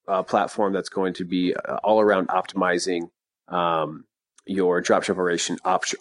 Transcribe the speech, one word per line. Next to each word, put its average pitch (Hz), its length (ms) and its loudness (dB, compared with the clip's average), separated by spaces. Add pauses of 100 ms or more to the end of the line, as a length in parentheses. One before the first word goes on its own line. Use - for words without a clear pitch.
uh, 95 160 0
platform 101 500 0
that's 90 180 -4
going 92 240 -2
to 92 100 -8
be, 90 300 0
uh, - 280 -6
all 110 180 4
around 101 280 4
optimizing, 90 800 0 (380)
um, 82 560 -2 (420)
your 90 340 2
dropship 95 300 2
operation, 87 540 -2
op-, 92 180 0 (180)